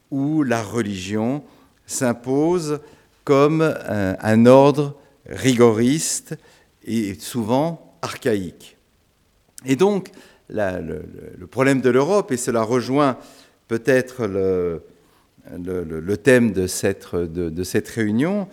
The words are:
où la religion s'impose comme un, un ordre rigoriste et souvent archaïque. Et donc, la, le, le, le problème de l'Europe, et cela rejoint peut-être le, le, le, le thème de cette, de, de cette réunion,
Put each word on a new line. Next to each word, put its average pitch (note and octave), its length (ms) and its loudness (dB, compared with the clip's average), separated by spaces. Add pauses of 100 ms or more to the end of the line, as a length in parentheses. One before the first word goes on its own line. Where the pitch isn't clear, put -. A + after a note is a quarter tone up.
(120)
où D3 320 0
la A#2 180 -2
religion G#2+ 800 -4 (440)
s'impose C#3+ 920 -2 (440)
comme D3+ 380 4
un, G#2 580 -2
un A2 260 6
ordre C#3+ 480 6 (340)
rigoriste A#2+ 1080 2 (480)
et G#2+ 300 -4
souvent B2 880 -4
archaïque. - 760 -6 (880)
Et C3 100 0
donc, F#3+ 360 0 (380)
la, F#2+ 320 -4
le, D#2+ 140 -8
le, E2 420 -14
le F2+ 120 -18
problème C3 320 0
de B2 100 2
l'Europe, D3+ 400 2
et B2+ 60 -4
cela A#2 260 -2
rejoint B2 560 0 (480)
peut-être B2 600 0
le, F#2 560 -2 (760)
le, F2+ 240 -8
le, D#2+ 160 -8
le F2+ 180 -4
thème A#2+ 360 4
de F#2 160 0
cette, - 480 -4
de, E2+ 340 -4
de E2+ 140 -6
cette - 240 -4
réunion, C3+ 640 -2